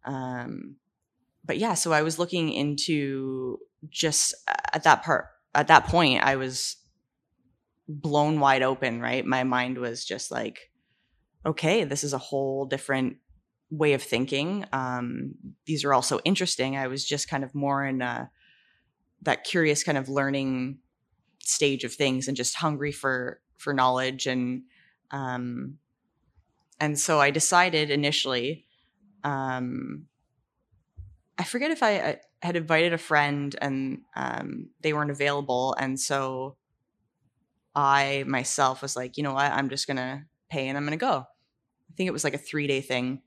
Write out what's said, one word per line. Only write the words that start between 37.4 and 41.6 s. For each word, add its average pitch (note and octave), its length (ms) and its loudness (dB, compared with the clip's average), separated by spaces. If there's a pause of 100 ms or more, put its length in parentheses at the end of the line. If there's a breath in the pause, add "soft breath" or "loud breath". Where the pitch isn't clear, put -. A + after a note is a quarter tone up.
I C#3 540 4
myself C3 560 0
was C3+ 120 -6
like, B2+ 220 -8
"You D3 60 -4
know C#3 100 -2
what? C#3 180 2
I'm C3+ 180 0
just C3+ 180 -4
gonna C3+ 380 -6 (260)
pay C3+ 160 -2
and C#3 100 -4
I'm C#3+ 60 -2
gonna D3 140 -2
go." E3+ 280 0
I - 720 -20